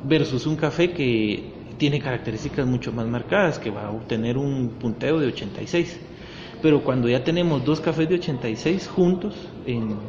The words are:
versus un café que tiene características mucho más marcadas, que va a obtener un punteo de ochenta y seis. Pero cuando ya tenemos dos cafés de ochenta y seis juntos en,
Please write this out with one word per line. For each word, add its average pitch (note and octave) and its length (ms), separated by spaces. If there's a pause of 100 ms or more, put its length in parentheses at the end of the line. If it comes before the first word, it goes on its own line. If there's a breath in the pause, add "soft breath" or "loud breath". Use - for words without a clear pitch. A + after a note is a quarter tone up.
versus C#3 420
un D#3 100
café E3+ 360
que A2+ 600 (260)
tiene C#3+ 220
características B2 640
mucho B2 260
más A2+ 140
marcadas, C#3 520
que A2 120
va G2+ 160
a G#2 40
obtener A2+ 460
un C3+ 320 (100)
punteo B2 400
de C#3 100
ochenta G#2 340
y - 40
seis. E3+ 320 (640 loud breath)
Pero D3+ 220
cuando B2+ 260
ya C3 140
tenemos E3 420
dos D3+ 160
cafés D#3+ 280
de F3+ 80
ochenta C3 320
y A2 80
seis F3+ 320
juntos F#3 440 (320)
en, A2 300 (140)